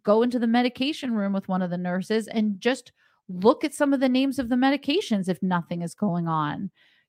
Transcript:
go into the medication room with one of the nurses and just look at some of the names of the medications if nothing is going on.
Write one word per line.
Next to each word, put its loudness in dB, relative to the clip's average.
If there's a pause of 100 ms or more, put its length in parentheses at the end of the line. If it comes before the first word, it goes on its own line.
go 4
into 0
the 0
medication 0
room 0
with -2
one 0
of -2
the -2
nurses -2
and -2
just -2 (380)
look 2
at -4
some 2
of 0
the 4
names 0
of -4
the 2
medications 0
if -4
nothing -2
is -8
going -2
on. -2 (380)